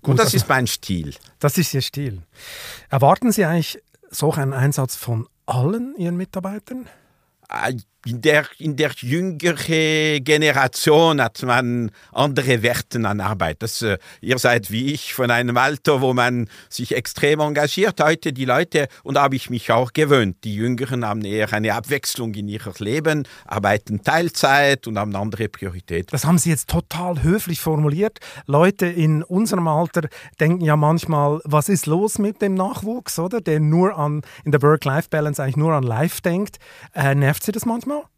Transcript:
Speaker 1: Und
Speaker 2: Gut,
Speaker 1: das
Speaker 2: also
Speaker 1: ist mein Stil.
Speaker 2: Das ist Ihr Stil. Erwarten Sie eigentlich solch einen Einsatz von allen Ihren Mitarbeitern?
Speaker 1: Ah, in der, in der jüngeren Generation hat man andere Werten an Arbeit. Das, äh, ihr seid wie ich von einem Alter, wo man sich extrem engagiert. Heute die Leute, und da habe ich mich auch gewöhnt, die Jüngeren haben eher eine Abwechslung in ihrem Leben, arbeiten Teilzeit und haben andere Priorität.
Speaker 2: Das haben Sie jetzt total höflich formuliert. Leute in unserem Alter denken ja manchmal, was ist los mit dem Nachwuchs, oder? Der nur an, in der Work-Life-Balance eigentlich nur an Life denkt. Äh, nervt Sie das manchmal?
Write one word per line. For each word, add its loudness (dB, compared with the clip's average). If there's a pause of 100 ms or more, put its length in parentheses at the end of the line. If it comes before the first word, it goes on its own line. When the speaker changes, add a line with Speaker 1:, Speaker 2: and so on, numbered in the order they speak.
Speaker 1:
Und 0
Speaker 2:
Gut, 4
Speaker 1:
das 4
Speaker 2:
also 2
Speaker 1:
ist 0
mein 2
Stil. -6 (240)
Speaker 2:
Das 0
ist 0
Ihr 0
Stil. -8 (680)
Erwarten 4
Sie 2
eigentlich 0 (320)
solch -2
einen -2
Einsatz 0
von -6 (200)
allen -2
Ihren -4
Mitarbeitern? -10 (640)
Speaker 1:
Ah, -4 (360)
in -6
der, 4 (120)
in -4
der 0
jüngeren -2
Generation 4
hat -2
man 0 (220)
andere 2
Werten -2
an -2
Arbeit. -4
Das, -6
äh, 0 (220)
ihr 0
seid 2
wie -2
ich -10
von 0
einem 2
Alter, 2
wo 2
man 0 (180)
sich -6
extrem 0
engagiert. 0
Heute 0
die -6
Leute, 0 (140)
und -8
da 2
habe 0
ich -8
mich -4
auch 2
gewöhnt, 2
die -6
Jüngeren -4
haben -4
eher -2
eine 0
Abwechslung -6
in -8
ihrem -10
Leben, -2 (200)
arbeiten -2
Teilzeit 2
und -4
haben -4
andere -4
Priorität. -8
Speaker 2:
Das -4
haben 4
Sie 0
jetzt -2
total -4
höflich 0
formuliert. 0 (280)
Leute 4
in 2
unserem 0
Alter -2 (320)
denken 2
ja 4
manchmal, 2
was 2
ist 2
los 0
mit -2
dem 0
Nachwuchs, -4
oder? -4
Der 0
nur 2
an, -2 (200)
in -2
der 4
Work-Life-Balance 2
eigentlich -2
nur 2
an 2
Life -2
denkt. -2 (360)
Äh, 0
nervt 2
Sie -2
das -6
manchmal? -4 (240)